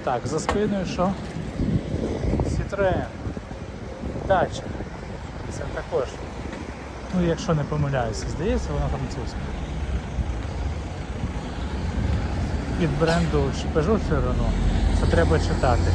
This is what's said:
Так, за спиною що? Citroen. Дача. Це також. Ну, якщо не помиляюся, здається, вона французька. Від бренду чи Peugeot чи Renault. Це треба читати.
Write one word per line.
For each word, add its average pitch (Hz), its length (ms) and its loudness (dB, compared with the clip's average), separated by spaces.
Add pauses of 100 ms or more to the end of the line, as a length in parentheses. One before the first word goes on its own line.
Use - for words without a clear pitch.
Так, 127 220 0
за 151 140 -2
спиною 202 460 0
що? 180 260 0 (1300)
Citroen. 180 640 0 (1200)
Дача. 165 340 2 (880)
Це - 100 -6 (120)
також. 151 340 0 (1080)
Ну, 175 120 4
якщо 165 260 2
не 147 100 2
помиляюся, 135 680 0
здається, 214 440 0
вона 143 140 0
французька. 127 520 -4 (3500)
Від 143 200 2
бренду 160 440 4 (180)
чи - 180 2
Peugeot 190 200 4 (100)
чи 156 60 4
Renault. 123 380 2 (460)
Це - 60 4
треба 160 340 6
читати. 123 560 4